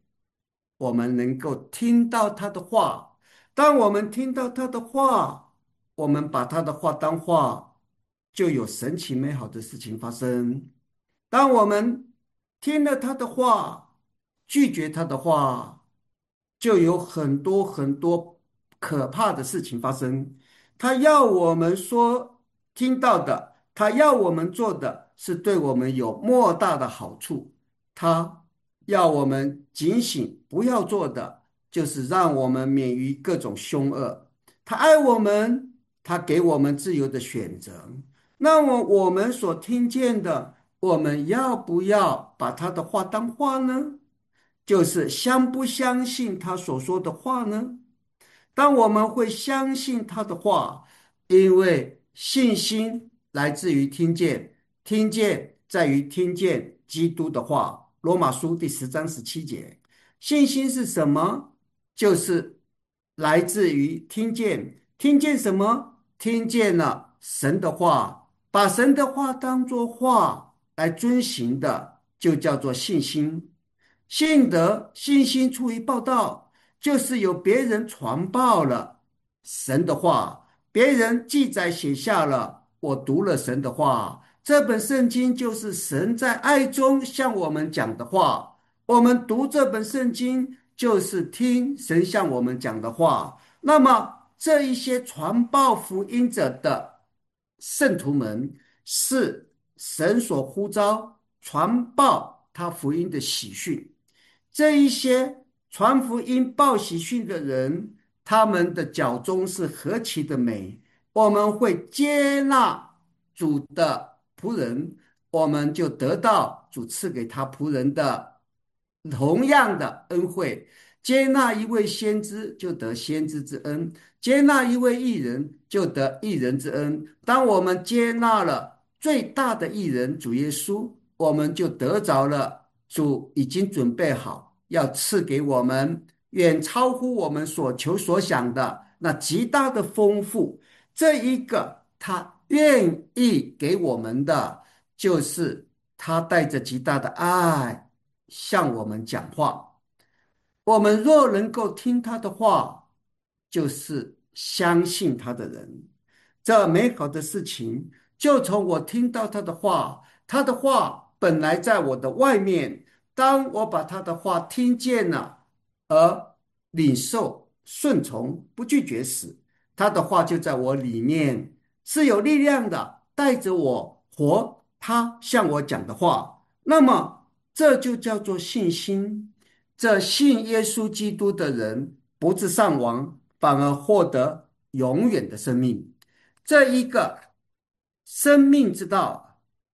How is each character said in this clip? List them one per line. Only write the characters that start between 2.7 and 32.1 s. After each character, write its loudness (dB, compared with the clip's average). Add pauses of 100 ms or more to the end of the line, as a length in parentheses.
当 6
我 4
们 -2
听 -6
到 -4
他 -6
的 -8
话， -2 (400)
我 -4
们 0
把 -4
他 -4
的 -6
话 -2
当 -4
话， -2 (560)
就 0
有 -2
神 -8
奇 -8
美 -4
好 -10
的 -14
事 -16
情 -12
发 -10
生。 -4 (580)
当 4
我 6
们 -2 (480)
听 0
了 2
他 -6
的 -6
话， -2 (520)
拒 4
绝 -6
他 -4
的 -4
话， 0 (760)
就 2
有 4
很 -4
多 0
很 -4
多 -2 (400)
可 -4
怕 -2
的 -6
事 -6
情 -10
发 -4
生。 -6 (400)
他 -2
要 6
我 4
们 0
说， -2 (320)
听 -2
到 2
的， -6 (180)
他 0
要 6
我 2
们 -2
做 -4
的 -10
是 -6
对 0
我 0
们 0
有 -4
莫 4
大 0
的 -4
好 -14
处。 -10 (400)
他 -2 (420)
要 4
我 2
们 -2
警 0
醒， -6
不 -4
要 0
做 -2
的， -12 (280)
就 -2
是 -6
让 2